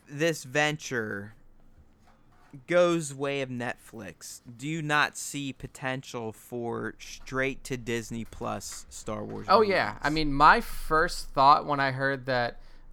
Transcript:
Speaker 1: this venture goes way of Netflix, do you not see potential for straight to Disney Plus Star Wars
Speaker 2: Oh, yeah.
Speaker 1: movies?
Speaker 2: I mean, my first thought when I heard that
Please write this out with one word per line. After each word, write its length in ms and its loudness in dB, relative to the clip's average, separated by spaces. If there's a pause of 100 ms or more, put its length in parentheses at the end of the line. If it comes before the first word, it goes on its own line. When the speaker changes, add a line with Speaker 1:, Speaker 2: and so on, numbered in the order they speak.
Speaker 1:
this 340 0
venture 920 -2 (1300)
goes 460 4
way 280 -4
of 80 -4
Netflix, 920 -10 (160)
do 100 -10
you 140 -4
not 360 0
see 360 -8
potential 800 -8
for 640 -8
straight 640 -6
to 140 -6
Disney 480 -6
Plus 640 -10
Star 340 -8
Wars 260 -10
Speaker 2:
Oh, 120 8
yeah. 320 4
Speaker 1:
movies? 100 -12
Speaker 2:
I 60 2
mean, 240 0
my 280 10
first 680 -2
thought 360 6
when 140 0
I 120 2
heard 340 -2
that 340 0 (340)